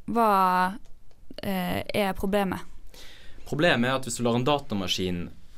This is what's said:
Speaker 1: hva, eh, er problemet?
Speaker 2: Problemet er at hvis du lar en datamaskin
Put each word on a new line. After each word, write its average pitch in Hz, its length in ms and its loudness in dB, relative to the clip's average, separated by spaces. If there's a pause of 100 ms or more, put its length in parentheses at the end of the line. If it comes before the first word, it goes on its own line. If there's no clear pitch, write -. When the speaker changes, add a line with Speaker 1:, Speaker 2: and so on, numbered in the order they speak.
Speaker 1:
hva, 190 680 4 (640)
eh, 185 400 -2 (120)
er 196 200 2
problemet? 196 460 0 (880)
Speaker 2:
Problemet 139 420 4
er 135 60 2
at 131 100 -2
hvis 117 120 -6
du 123 60 -2
lar 117 120 4
en 127 100 2
datamaskin 92 840 0 (280)